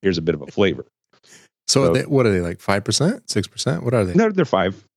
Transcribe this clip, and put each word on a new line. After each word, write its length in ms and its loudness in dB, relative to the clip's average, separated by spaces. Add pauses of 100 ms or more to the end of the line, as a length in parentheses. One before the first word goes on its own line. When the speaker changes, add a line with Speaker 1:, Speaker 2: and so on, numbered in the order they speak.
Speaker 1:
here's 160 -2
a 40 -4
bit 140 -2
of 60 -10
a 60 -14
flavor." 380 -2 (840)
Speaker 2:
So, 200 2
Speaker 1:
So 60 2
Speaker 2:
they, 100 2
what 220 2
are 60 4
they, 100 2
like, 200 -6
five 220 0
percent, 460 -2
six 180 -2
percent? 360 -6
What 100 -2
are 120 2
they? 80 -2
Speaker 1:
No, 180 2
they're 140 0
five. 380 0 (140)